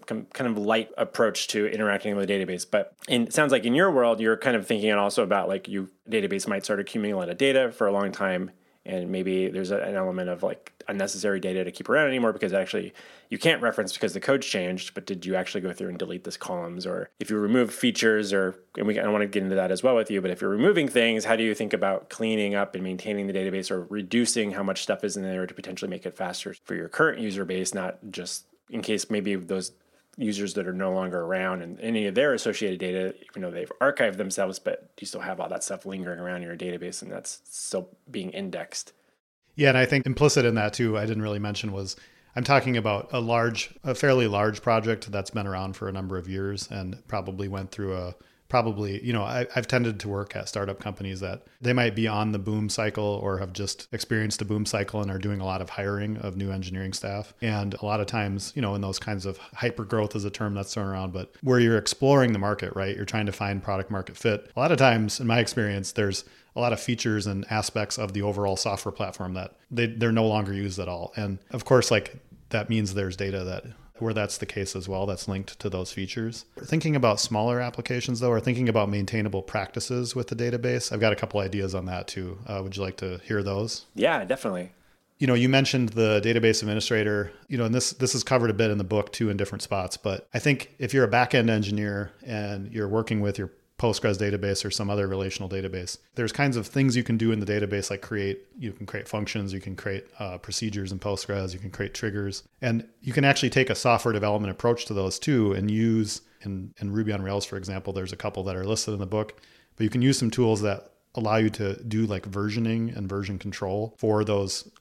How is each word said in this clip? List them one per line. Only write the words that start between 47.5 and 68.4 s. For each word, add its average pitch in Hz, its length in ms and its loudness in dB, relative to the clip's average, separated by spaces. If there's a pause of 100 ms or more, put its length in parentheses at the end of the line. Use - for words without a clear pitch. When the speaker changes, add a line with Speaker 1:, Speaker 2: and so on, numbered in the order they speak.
Speaker 2:
through 98 240 -4
a, 90 180 -6 (360)
probably, 104 540 0
you 120 100 -2
know, 107 100 0
I, 120 320 -2
I've 123 120 -2
tended 117 340 0
to 104 80 -6
work 98 260 -4
at 101 120 -8
startup 98 320 -4
companies 98 420 -8
that 92 260 -8 (120)
they 123 140 4
might 117 220 4
be 110 120 2
on 107 260 2
the 101 60 0
boom 107 300 0
cycle 107 340 0
or 101 360 0
have 92 120 -6
just - 400 -8
experienced 110 520 -2
a - 20 -8
boom 104 220 0
cycle 104 340 -2
and 98 80 -2
are 95 80 -2
doing 101 240 -4
a 95 40 -4
lot 95 160 -2
of 90 100 -10
hiring 101 460 -4
of 101 200 -6
new 98 140 -2
engineering 95 420 -6
staff. 101 480 -8
And 104 320 0
a - 120 -6
lot 107 140 0
of 101 60 0
times, 101 500 -4
you 139 60 -2
know, 101 140 0
in 101 60 -2
those 98 180 -4
kinds 98 260 -6
of 95 140 -6
hyper - 460 -4
growth 107 300 0
is 101 80 -4
a 101 60 -2
term 104 240 -4
that's 98 220 -6
thrown 104 100 -2
around, 95 280 -4
but 90 280 -8
where 127 180 6
you're 113 200 8
exploring 135 520 6
the 101 80 2
market, 98 360 -2
right? 98 200 -2
You're 101 100 -4
trying 107 200 0
to 101 60 0
find 98 320 -2
product 95 260 -2
market 95 260 -6
fit. - 400 0
A 120 40 -2
lot 156 120 4
of 139 60 4
times, 113 420 6
in 127 60 -2
my 117 140 4
experience, 104 520 0
there's 101 320 0 (320)
a 120 60 -2
lot 120 120 2
of 101 60 -2
features 110 480 0
and 98 240 -4
aspects 107 480 -2
of 98 140 -4
the 101 100 -2
overall 101 340 0